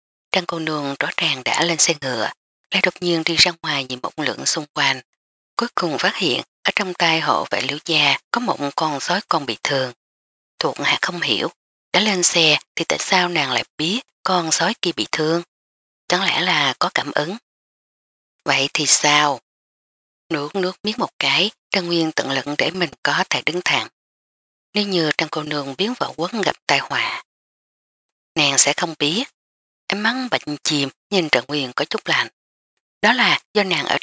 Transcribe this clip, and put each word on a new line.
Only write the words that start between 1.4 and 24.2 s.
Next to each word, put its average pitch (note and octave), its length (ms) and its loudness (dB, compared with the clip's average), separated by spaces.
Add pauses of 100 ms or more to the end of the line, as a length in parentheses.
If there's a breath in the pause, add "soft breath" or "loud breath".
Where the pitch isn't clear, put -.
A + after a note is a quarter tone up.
đã - 180 0
lên E3 140 0
xe E3 240 2
ngựa, A#2+ 300 -2 (400)
lại F#3+ 100 0
đột - 200 0
nhiên E3+ 240 0
đi E3+ 100 0
ra F3 160 4 (100)
ngoài C#3+ 280 -2
nhìn B2+ 140 -8
một - 160 -6
lượn C#3 260 -4
xung D3+ 280 -2
quanh. C#3 280 0 (540)
Cuối A#3 200 -2
cùng D#3 220 0
phát - 180 0
hiện D3+ 260 0 (220)
ở - 120 0
trong F#3 180 -2
tay E3 260 2
hộ C#3 320 0
vệ G#2 100 0
Liễu C3+ 240 -4
gia D3 320 2 (140)
có A#3+ 100 0
một G#3+ 160 0 (180)
con D#3 240 0
sói F#3 300 -2
con D3 160 2
bị A#2 180 -4
thương. C3 300 -2 (680)
Thuộc - 200 -2
hạ C#3+ 220 0
không F3 200 -4
hiểu, C#3 280 0 (440)
đã F3+ 60 4
lên G3 240 2
xe D#3 360 4 (160)
thì E3 120 -4
tại D3+ 120 0
sao F3+ 300 2
nàng D3+ 220 -2
lại A#2 120 0 (140)
biết F#3 240 0 (220)
con F3 280 0
sói E3+ 300 2
kia E3+ 140 0
bị F#3+ 160 -2
thương? D#3+ 320 0 (640)
Chẳng F3+ 160 2
lẽ - 180 2
là D3+ 380 2
có F3+ 140 0
cảm C#3 180 -2
ứng?" D#3+ 260 -2 (1080)
"Vậy C#3 280 2
thì D3+ 120 -2
sao?" D3 540 4 (960)
Nuốt D3 220 -4
nước F#3 280 0
miếng G#3+ 140 -2
một G3 120 0 (100)
cái, D3+ 320 2 (180)
Trân F3+ 180 0
Nguyên E3 240 2
tận D3 200 -2
lực C3+ 140 -2 (120)
để - 140 0
mình F3 180 -2 (140)
có D#3+ 260 2
thể B2+ 160 0
đứng F3 200 -2
thẳng. A#2+ 220 0 (880)